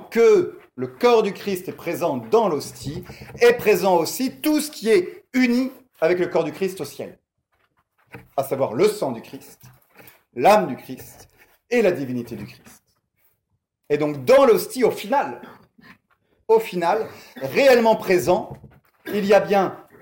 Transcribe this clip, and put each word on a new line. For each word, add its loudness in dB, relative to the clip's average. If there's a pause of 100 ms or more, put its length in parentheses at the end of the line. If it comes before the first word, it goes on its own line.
(100)
que 4 (160)
le -8
corps 2
du -2
Christ -8
est -10
présent -4
dans 0
l'hostie, -8 (360)
est 6
présent 2
aussi -4
tout 0
ce -8
qui -4
est 0
uni 0 (300)
avec 2
le -2
corps -2
du -8
Christ -6
au -10
ciel, -16 (1160)
à -2
savoir -4
le 2
sang -4
du -12
Christ, -20 (720)
l'âme 4
du -8
Christ -20 (420)
et 2
la 2
divinité -8
du -12
Christ. -20 (1040)
Et 0
donc, -4
dans 6
l'hostie, 2
au 4
final, -4 (1080)
au 6
final, -4 (300)
réellement 4
présent, -2 (500)
il -4
y 2
a 6
bien -2 (220)